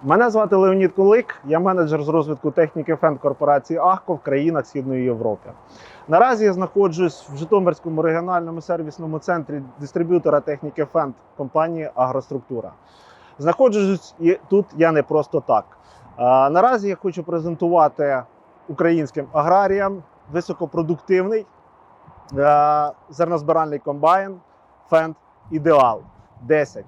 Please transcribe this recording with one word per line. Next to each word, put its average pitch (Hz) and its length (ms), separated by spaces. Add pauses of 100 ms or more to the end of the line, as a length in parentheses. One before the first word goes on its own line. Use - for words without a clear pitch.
Мене 190 260
звати 208 260
Леонід 190 380
Кулик, 202 420 (100)
я 151 140
менеджер 170 440
з 143 40
розвитку 151 440
техніки 160 440
Фенд 151 240
корпорації 143 600
«АХКО» 185 340
в 143 60
країнах 143 460
Східної 131 380
Європи. 113 460 (580)
Наразі 214 380
я 196 80
знаходжусь 180 760
в 139 80
Житомирському 165 640
регіональному 165 600
сервісному 160 580
центрі 151 420 (180)
дистриб'ютора 165 600
техніки 147 460
Фенд 143 280 (240)
компанії 160 580
«Агроструктура». 127 760 (680)
Знаходжусь 196 800
і 165 280
тут 196 180 (100)
я 165 160
не 151 120
просто 151 360
так. 110 260 (520)
А, 131 320
наразі 202 380
я 190 80
хочу 175 280
презентувати 160 1000 (440)
українським 160 680
аграріям 190 680 (280)
високопродуктивний, 175 1120 (920)
е, 147 540 (180)
зернозбиральний 156 680
комбайн 180 600 (500)
Фенд 160 260 (360)
Ідеал 143 500 (400)
десять. 139 460